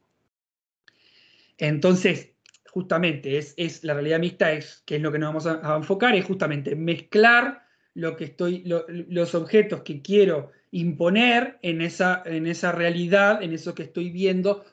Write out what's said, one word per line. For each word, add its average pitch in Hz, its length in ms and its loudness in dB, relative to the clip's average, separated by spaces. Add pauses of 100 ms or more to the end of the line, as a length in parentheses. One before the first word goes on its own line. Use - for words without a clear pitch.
(1600)
Entonces, 165 760 2 (340)
justamente, 160 720 -2
es, 147 180 -10
es, 165 260 -6
la 151 120 -4
realidad 151 240 0
mixta 175 340 0
es, - 320 -8
que - 120 -6
es 151 40 -2
lo 156 100 -2
que 151 80 -2
nos 156 120 -2
vamos 156 160 -4
a, 156 260 -2
a 156 60 2
enfocar, 202 360 0
es 190 120 0
justamente 143 500 -4
mezclar 226 840 2 (320)
lo 165 220 -6
que 165 80 -8
estoy, 180 400 -4
lo, 170 240 -2
los 170 460 -4
objetos 180 480 2
que 143 200 -10
quiero 185 480 2 (220)
imponer 196 920 2
en 165 180 -2
esa, 180 460 0
en 165 220 -4
esa 170 240 -2
realidad, 175 720 2
en 165 80 -6
eso 165 240 -8
que 160 80 -8
estoy 175 260 -8
viendo, 190 640 0